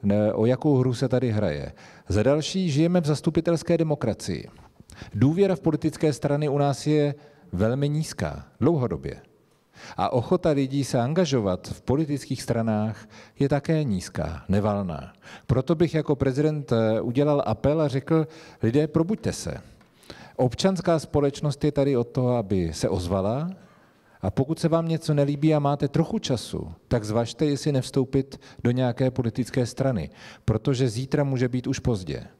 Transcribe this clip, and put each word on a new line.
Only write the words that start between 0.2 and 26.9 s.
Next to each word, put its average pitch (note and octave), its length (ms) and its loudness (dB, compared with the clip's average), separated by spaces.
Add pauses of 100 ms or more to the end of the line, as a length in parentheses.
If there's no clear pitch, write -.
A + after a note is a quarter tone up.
o A2 120 2
jakou B2+ 320 2
hru B2+ 160 2
se B2 160 -2
tady B2+ 220 0
hraje. F2 400 -2 (380)
Za G#2 140 2
další, D#3 460 2
žijeme E3+ 320 2
v D3+ 40 -2
zastupitelské D#3+ 720 0
demokracii. A2 720 -2 (640)
Důvěra E3 420 4
v - 40 -10
politické D#3 540 0
strany D3 360 -2
u C#3 80 0
nás C#3+ 300 0
je D3 280 2 (360)
velmi A#2+ 380 0
nízká, E2 560 -4 (140)
dlouhodobě. G#2+ 600 0 (760)
A - 160 0
ochota F3 360 2
lidí C#3 340 0
se B2 160 0
angažovat B2+ 680 0
v - 140 -10
politických C#3 600 -2
stranách A2 680 -2 (320)
je C#3 100 2
také D3+ 340 0
nízká, E2 680 -4
nevalná. G2 640 -2 (340)
Proto C3+ 280 2
bych D#3+ 180 2
jako D3+ 220 0
prezident, C#3+ 560 0
eh, A2 300 2
udělal C#3+ 440 2
apel D3+ 360 0
a D3+ 60 2
řekl: D3+ 400 0 (360)
"Lidé, C#3 240 2
probuďte E3 460 -2
se." - 240 -8 (800)
Občanská E3+ 640 2
společnost C#3+ 640 -2
je D3+ 80 2
tady C#3 260 2
od A#2 100 0
toho, B2 280 0
aby F#2+ 380 0
se - 160 -2
ozvala, G2 600 0 (720)
a F#2 100 0
pokud D3+ 280 -2
se D#3+ 80 0
vám E3 200 2
něco D#3+ 260 -2
nelíbí C#3+ 400 2
a D3+ 60 4
máte C#3+ 280 0
trochu E3 320 0
času, - 520 -4 (160)
tak A#2 160 0